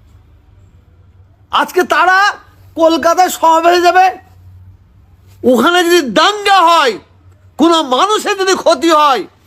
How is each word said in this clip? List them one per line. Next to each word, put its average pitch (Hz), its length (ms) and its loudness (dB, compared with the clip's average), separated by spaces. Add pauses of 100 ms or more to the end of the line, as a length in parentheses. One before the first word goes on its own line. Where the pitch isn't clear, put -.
(1500)
আজকে 294 320 -4
তারা 359 360 0 (560)
কলকাতায় 330 540 0
সমাবেশে 330 520 0
যাবে, 370 280 2 (1300)
ওখানে 262 400 2
যদি 330 280 0
দাঙ্গা 392 480 0
হয়, 320 380 2 (600)
কোনো 320 260 0
মানুষের 381 560 -4
যদি 381 160 -6
ক্ষতি 320 340 -2
হয়, 294 360 0 (220)